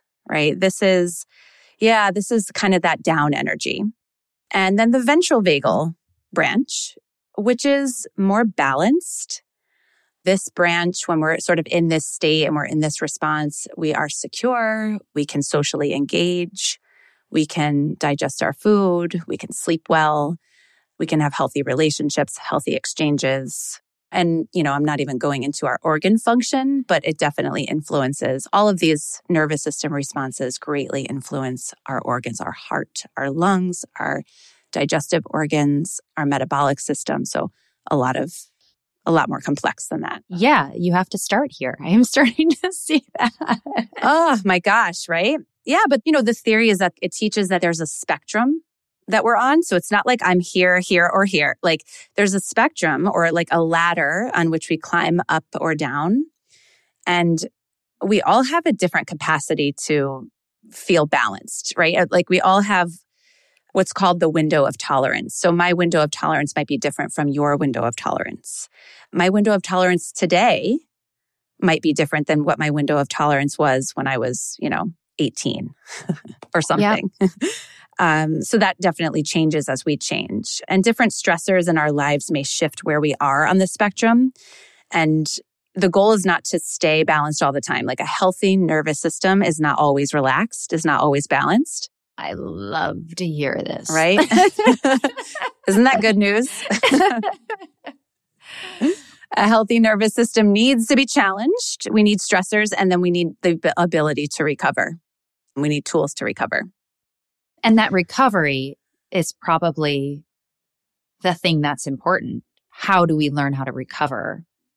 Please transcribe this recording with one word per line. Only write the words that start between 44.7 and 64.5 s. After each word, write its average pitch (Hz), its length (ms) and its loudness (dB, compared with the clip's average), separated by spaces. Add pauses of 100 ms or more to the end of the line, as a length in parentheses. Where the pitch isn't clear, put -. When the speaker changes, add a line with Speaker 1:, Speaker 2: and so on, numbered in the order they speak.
Speaker 1:
right? 196 300 0 (260)
Yeah, 330 240 2
but, 262 160 2
you 311 80 2
know, 285 100 4
the 220 120 0
theory 220 360 2
is 190 80 2
that 180 240 0
it 190 100 -4
teaches 208 360 -2
that 180 120 0
there's 170 200 0
a 156 60 -4
spectrum 240 760 -2 (440)
that 214 160 2
we're 233 140 4
on. 277 260 4
So 190 140 0
it's - 140 -2
not 208 160 2
like 247 160 2
I'm 180 180 4
here, 180 400 2
here, 175 320 2
or 196 140 2
here. 151 360 0
Like, 160 220 0 (320)
there's 202 180 2
a 190 60 0
spectrum 175 720 0
or, 170 200 2
like, 170 180 0
a 170 120 2
ladder 165 720 0
on 165 160 2
which 160 200 -4
we 160 80 0
climb 165 500 0
up 160 160 0 (160)
or 160 140 -2
down. 156 500 0 (800)
And 170 320 2 (640)
we 196 200 2
all 208 220 4
have 330 220 -2
a 311 60 2
different 175 340 -2
capacity 151 680 -2 (100)
to 139 440 -2 (440)
feel 160 340 2
balanced, - 720 -4
right? 170 200 2
Uh, 180 140 4
like, 180 200 2
we 185 100 4
all 190 220 4
have 185 280 0 (840)
what's 190 200 0
called 180 280 2
the 165 100 4
window 156 340 2